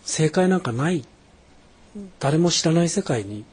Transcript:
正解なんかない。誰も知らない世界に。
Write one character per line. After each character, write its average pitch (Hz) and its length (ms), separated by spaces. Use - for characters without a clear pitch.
正 156 260
解 185 180
な 185 100
ん - 40
か 120 100
な 139 200
い。 151 140
誰 147 180
も 170 120
知 - 160
ら 160 60
な 170 120
い 165 60
世 196 120
界 113 240
に。 107 280